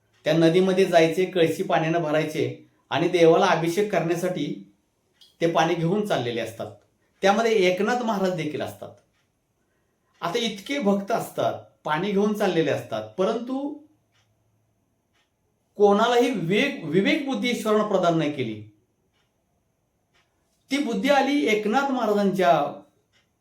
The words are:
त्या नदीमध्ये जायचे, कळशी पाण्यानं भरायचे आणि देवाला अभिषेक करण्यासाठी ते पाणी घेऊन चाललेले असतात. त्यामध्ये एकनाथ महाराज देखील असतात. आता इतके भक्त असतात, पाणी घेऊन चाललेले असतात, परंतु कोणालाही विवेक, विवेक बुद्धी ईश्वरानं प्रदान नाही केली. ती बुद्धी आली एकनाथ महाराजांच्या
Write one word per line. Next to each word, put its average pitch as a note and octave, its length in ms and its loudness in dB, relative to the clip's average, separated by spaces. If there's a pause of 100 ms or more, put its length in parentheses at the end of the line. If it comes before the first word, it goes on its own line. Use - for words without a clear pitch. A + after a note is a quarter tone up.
(240)
त्या D3+ 80 0
नदीमध्ये F3+ 520 4
जायचे, F3 400 4
कळशी F3 380 0
पाण्यानं E3 400 0
भरायचे D3+ 680 -4 (200)
आणि D#3 180 0
देवाला F3 380 6
अभिषेक E3+ 460 0
करण्यासाठी E3 800 -4 (680)
ते E3+ 60 0
पाणी E3 280 2
घेऊन F3+ 320 -2
चाललेले A#2 340 -4
असतात. - 320 -10 (500)
त्यामध्ये A3 300 2
एकनाथ G3+ 500 0
महाराज F#3+ 320 -2
देखील D3+ 260 -6
असतात. - 300 -10 (1300)
आता E3+ 180 -2
इतके A#3 400 -4
भक्त G3+ 320 0
असतात, D3+ 440 -4 (300)
पाणी E3+ 280 -2
घेऊन G#3 200 2
चाललेले F3+ 380 0
असतात, A2 380 -6
परंतु B3 640 -4 (2000)
कोणालाही A3+ 540 4
विवेक, G#3+ 540 -2
विवेक B3+ 420 0
बुद्धी B3 240 -4
ईश्वरानं G#3+ 380 0
प्रदान E3+ 300 0
नाही D3 140 -2
केली. A2 300 -8 (2000)
ती C4+ 80 -2
बुद्धी A#3 300 -2
आली C#4+ 380 2
एकनाथ A3+ 440 0
महाराजांच्या G3 920 0 (580)